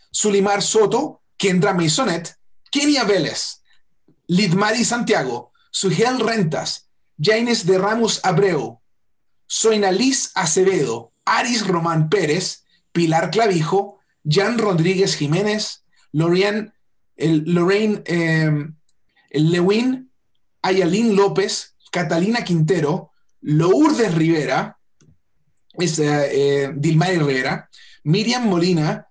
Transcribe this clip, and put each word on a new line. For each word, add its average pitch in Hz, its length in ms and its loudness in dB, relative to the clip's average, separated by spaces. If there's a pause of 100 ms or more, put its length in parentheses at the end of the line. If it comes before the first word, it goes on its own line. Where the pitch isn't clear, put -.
(100)
Sulimar 202 520 0
Soto, 220 600 0 (140)
Kendra 190 380 2
Maisonet, 175 640 -2 (340)
Kenia 285 340 0
Vélez, 180 580 -2 (640)
Lidmari 208 580 0
Santiago, 190 680 -2 (180)
Sugel 220 500 0
Rentas, 208 680 -4 (320)
Jaines 220 460 0
de 185 120 4
Ramos 214 440 -2
Abreu, 165 580 0 (640)
Soinaliz 214 880 0
Acevedo, 170 800 0 (120)
Aris 233 420 -2
Román 165 420 0
Pérez, 175 560 -2 (280)
Pilar 165 380 0
Clavijo, 190 680 0 (260)
Jan 196 340 0
Rodríguez 190 580 0
Jiménez, 202 680 -4 (280)
Lorian, 185 600 0 (440)
el, 151 280 0
Lorraine, 190 600 0
em, 160 680 -2 (560)
el 156 200 2
Lewin, 220 600 0 (520)
Ayalín 190 520 2
López, 196 600 0 (160)
Catalina 175 520 -2
Quintero, 165 680 0 (320)
Lourdes 190 720 2
Rivera, 160 640 0 (960)
es, 160 240 -2
eh, 147 300 2 (360)
eh, 135 100 -6
Dilmari 165 440 0
Rivera, 139 500 -2 (360)
Miriam 220 420 0
Molina 175 640 0